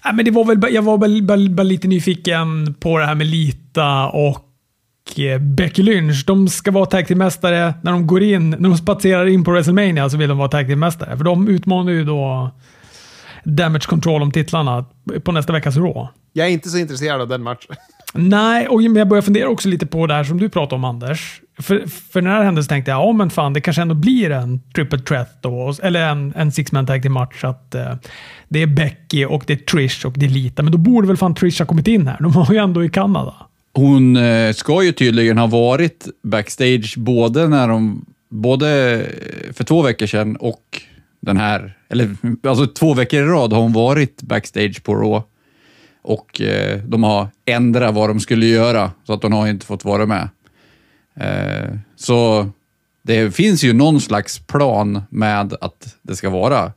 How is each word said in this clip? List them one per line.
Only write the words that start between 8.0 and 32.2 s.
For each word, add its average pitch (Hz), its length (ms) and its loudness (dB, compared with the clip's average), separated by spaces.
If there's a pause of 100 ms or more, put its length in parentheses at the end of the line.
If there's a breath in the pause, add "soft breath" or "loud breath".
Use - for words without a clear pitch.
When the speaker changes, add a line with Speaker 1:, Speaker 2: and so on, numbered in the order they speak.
Speaker 1:
går 185 160 2
in, 185 280 2
när 170 180 0
de 175 100 4
spatserar 190 480 2
in 190 180 4
på 170 60 0
WrestleMania 175 600 2
så 143 60 -2
vill 151 120 0
de 139 100 0
vara 139 100 0
tag 143 180 0
team-mästare. 147 500 -2
För 143 80 -4
de 180 240 2
utmanar 180 440 0
ju 165 120 0
då 135 460 -2 (920 loud breath)
Damage 156 420 0
Control 160 360 0
om 143 100 -2
titlarna 143 520 -2 (400)
på 180 80 -4
nästa 160 200 -2
veckas 147 240 -2
Raw. 135 320 -2 (240)
Speaker 2:
Jag 156 140 0
är 185 40 0
inte 175 180 -4
så 175 100 -4
intresserad 147 420 -4
av 117 80 -4
den 123 140 -6
matchen. 120 340 -10 (180)
<laughs> - 200 -20
Speaker 1:
Nej, 214 540 2
och, 226 140 2
men 226 140 4
jag 208 120 4
börjar 202 140 4
fundera 214 260 2
också 220 200 -2
lite 175 180 -2
på 160 200 -2
det 151 80 0
här 147 100 0
som 165 160 -2
du 214 80 0
pratade 147 260 -2
om, 127 100 -4
Anders. 123 560 -8 (180)
För, 202 260 -4 (280)
för 185 100 0
när 180 80 0
det 202 60 2
här 214 80 2
hände 170 180 0
så 135 60 -4
tänkte 143 220 -2
jag, 135 100 0
ja, 208 120 2
men 208 180 2
fan, 143 220 -2
det 143 80 -2
kanske 170 220 -2
ändå 165 120 0
blir 196 360 2
en 127 300 -4 (140)
triple 147 240 -2
threat 127 440 -6
då, 127 400 -6
eller 170 260 0
en, 147 280 -4
en 151 160 0
six-man 139 340 -2
tag 135 160 -2
team-match, 131 420 -2
att, - 300 -8
eh, 123 200 -6 (540 loud breath)
det 151 140 0
är 160 40 2
Becky 143 580 0
och 139 220 -2
det 151 60 -2
är 143 40 0
Trish 131 500 -2
och 127 60 -6
det 139 140 0
är 135 40 2
Lita. 131 320 -2
Men 156 100 2
då 170 60 4
borde 208 300 4
väl 190 80 2
fan 185 180 0
Trish 175 240 0
ha 165 80 0
kommit 165 220 2
in 208 180 2
här. 131 140 -4